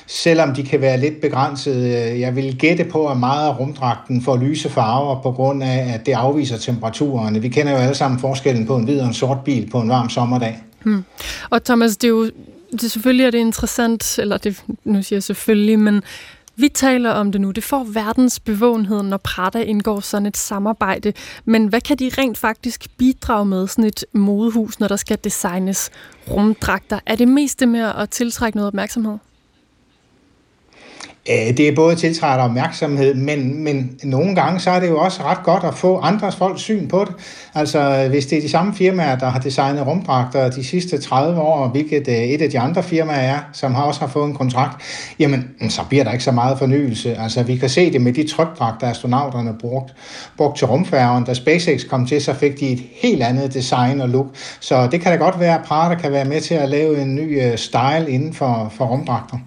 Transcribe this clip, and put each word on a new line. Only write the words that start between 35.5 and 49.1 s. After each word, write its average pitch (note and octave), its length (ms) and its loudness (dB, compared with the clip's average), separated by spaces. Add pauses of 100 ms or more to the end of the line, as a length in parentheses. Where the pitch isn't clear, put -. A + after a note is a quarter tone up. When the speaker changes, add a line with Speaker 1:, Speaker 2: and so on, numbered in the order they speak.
Speaker 1:
at C#3+ 100 -2
få F#3 240 2
andre G3+ 340 0
folks F#3 280 -2
syn G3 280 -2
på F#3+ 160 2
det. F#3+ 100 -10 (400)
Altså, C#3 560 2
hvis C#3 160 2
det D#3+ 120 0
er D3+ 40 -2
de D3+ 60 -4
samme E3+ 260 0
firmaer, F3 440 2
der C3 100 0
har B2+ 120 0
designet C#3 460 0
rumdragter C3 640 0
de B2+ 140 -6
sidste F3 340 -2
tredive D3+ 420 0
år, D3+ 280 2
hvilket, C#3+ 400 0
øh, B2 60 2
et B2 280 0
af C#3+ 80 0
de F3+ 80 -2
andre F3 240 0
firmaer D#3+ 340 0
er, C3+ 220 0 (140)
som C3 220 -2
har C#3 80 0
også D3 180 -2
har D3+ 60 -2
fået D3 220 -2
en C#3+ 60 -6
kontrakt, B2+ 480 -2 (360)
jamen, C3+ 320 2 (180)
så - 200 -4
bliver C3+ 160 4
der G#2+ 80 -2
ikke B2 120 -4
så C3 80 2
meget B2+ 260 2
fornyelse. B2+ 580 0
Altså, A2+ 260 -2
vi B2 140 0
kan B2+ 120 0
se E3+ 240 2
det C3+ 80 2
med B2 120 2
de D3+ 160 -2
trykdragter, B2 640 -2
astronauterne B2 680 -2